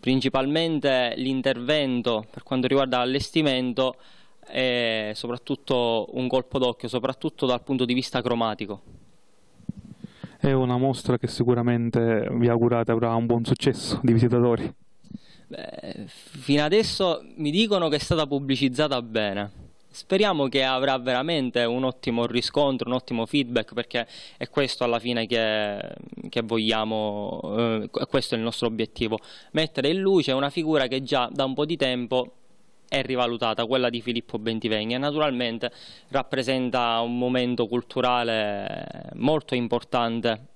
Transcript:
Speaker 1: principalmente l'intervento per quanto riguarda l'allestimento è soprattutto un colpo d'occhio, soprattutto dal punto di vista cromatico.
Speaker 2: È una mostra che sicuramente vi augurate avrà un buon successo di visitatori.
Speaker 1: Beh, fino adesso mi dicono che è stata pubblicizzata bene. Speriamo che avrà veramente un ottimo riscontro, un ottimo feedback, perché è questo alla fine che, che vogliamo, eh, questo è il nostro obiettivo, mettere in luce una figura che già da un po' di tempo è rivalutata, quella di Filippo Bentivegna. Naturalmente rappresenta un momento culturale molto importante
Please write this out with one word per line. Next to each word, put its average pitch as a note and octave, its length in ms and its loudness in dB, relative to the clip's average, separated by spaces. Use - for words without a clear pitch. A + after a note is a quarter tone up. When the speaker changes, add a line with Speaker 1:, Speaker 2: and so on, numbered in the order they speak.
Speaker 1:
principalmente C3+ 1160 2
l'intervento B2+ 1120 0
per - 120 -16
quanto C3 240 0
riguarda C3 320 2
l'allestimento C3 960 0
è A#2 720 -2
soprattutto A#2+ 1000 -2
un B2+ 140 -2
colpo B2+ 320 0
d'occhio, B2 300 0
soprattutto B2+ 580 -2
dal B2 160 0
punto B2+ 220 0
di A#2+ 100 0
vista B2+ 280 -2
cromatico. A2 600 -2
Speaker 2:
È C#3+ 120 2
una B2+ 280 2
mostra B2+ 400 0
che - 100 -4
sicuramente A#2 1040 2
vi A#2+ 160 4
augurate A#2 420 4
avrà A#2 240 2
un A#2 120 2
buon A#2 180 2
successo - 580 0
di A#2 120 6
visitatori. A#2 600 4
Speaker 1:
Beh, - 600 -12
fino D3 580 -2
adesso F#3 560 2
mi D3+ 140 0
dicono F#3+ 380 4
che D3 80 2
è C#3+ 40 0
stata D#3+ 260 2
pubblicizzata C3+ 760 2
bene. G#2 680 -2
Speriamo F#3+ 540 2
che C3+ 160 2
avrà C3 360 2
veramente B2+ 680 0
un A#2+ 180 0
ottimo A#2+ 420 0
riscontro, B2 640 0
un B2 60 -2
ottimo A#2 320 -2
feedback, A#2+ 480 -2
perché A#2 320 -4
è - 120 -10
questo - 360 0
alla A#2 160 2
fine A#2 260 -2
che, G#2+ 540 0
che A#2+ 140 -2
vogliamo, A2 1000 -2
eh, A2+ 340 0
questo - 280 0
è - 20 -2
il A2+ 60 -2
nostro A#2 240 -2
obiettivo, A2 500 -4
mettere D3+ 400 0
in F#3 80 0
luce F#3+ 320 2
una C3+ 180 2
figura D3+ 380 2
che C3 160 -2
già B2+ 300 0
da C#3 120 0
un C3 100 -2
po' D3 100 0
di D#3+ 120 -4
tempo B2+ 580 0
è C#3 140 0
rivalutata, A#2+ 640 0
quella B2+ 240 2
di A#2+ 100 -6
Filippo A#2 380 -4
Bentivegna. A2 580 -2
Naturalmente B2+ 760 -2
rappresenta B2+ 920 0
un A#2+ 180 -2
momento B2 480 0
culturale A2+ 1500 -2
molto C#3 420 0
importante A#2 1000 -2